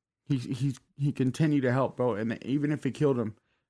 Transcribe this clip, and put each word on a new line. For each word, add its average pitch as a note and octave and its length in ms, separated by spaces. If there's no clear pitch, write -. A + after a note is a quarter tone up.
He, C#3+ 100
he, B2+ 380
he C#3 140
continued C#3+ 500
to B2+ 100
help, B2+ 260
bro. B2 180
And A2+ 280
even C#3+ 280
if D3 140
it C3 60
killed C#3 280
him. G#2+ 160